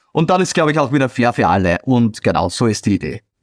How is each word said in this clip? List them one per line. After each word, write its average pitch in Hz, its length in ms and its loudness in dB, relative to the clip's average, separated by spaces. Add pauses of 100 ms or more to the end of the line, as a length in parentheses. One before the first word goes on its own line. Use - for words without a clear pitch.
(120)
und 160 180 0
dann 185 100 2
ist, 180 140 -2
glaub 156 160 2
ich, 151 80 0
auch 135 140 0
wieder 135 180 2
fair 120 240 0
für 104 140 0
alle 90 340 2
und 120 400 0
genau, 92 260 0
so 120 180 -2
ist 107 200 -2
die 101 80 2
Idee. 78 260 -6 (220)